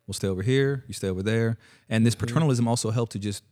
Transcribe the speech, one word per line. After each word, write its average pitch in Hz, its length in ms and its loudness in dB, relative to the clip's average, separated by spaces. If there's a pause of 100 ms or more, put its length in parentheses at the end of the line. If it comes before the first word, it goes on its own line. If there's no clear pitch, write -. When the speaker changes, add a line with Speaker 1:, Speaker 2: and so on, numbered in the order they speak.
Speaker 1:
we'll 98 80 -8
stay - 140 -4
over 92 160 -2
here, 135 440 2
you 110 60 -10
stay 101 160 -4
over 92 140 -2
there. 113 340 0 (320)
And 110 160 4
this 117 80 4
Speaker 2:
Mm-hmm. - 140 -4
Speaker 1:
paternalism 123 400 2
also 117 240 0
helped 117 220 0
to 104 60 -4
just 101 220 -6 (100)